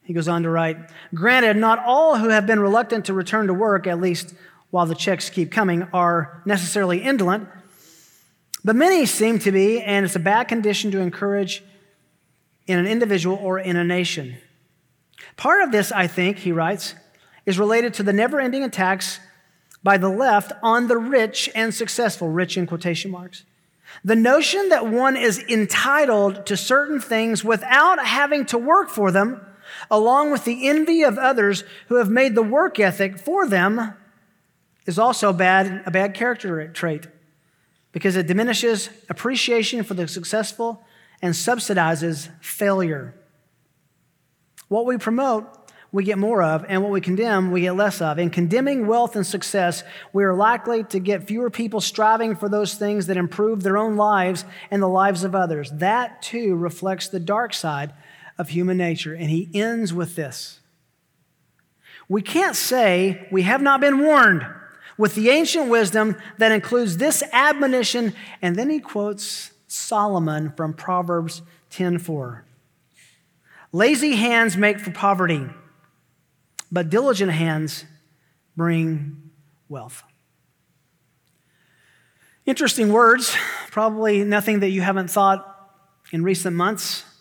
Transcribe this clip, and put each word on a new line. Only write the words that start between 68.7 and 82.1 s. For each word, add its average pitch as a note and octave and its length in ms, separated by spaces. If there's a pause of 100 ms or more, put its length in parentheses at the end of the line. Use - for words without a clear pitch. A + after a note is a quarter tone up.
quotes - 720 (160)
Solomon E3 880
from D#3 180
Proverbs E3+ 680 (280)
ten F3+ 280
four. C#3 480 (1300)
"Lazy B3+ 440
hands A3+ 400
make G3+ 240
for F#3 120
poverty, E3+ 580 (1200)
but E3+ 180
diligent G3+ 420
hands D#3 540 (720)
bring D#3+ 720 (380)
wealth." B2 360 (2500)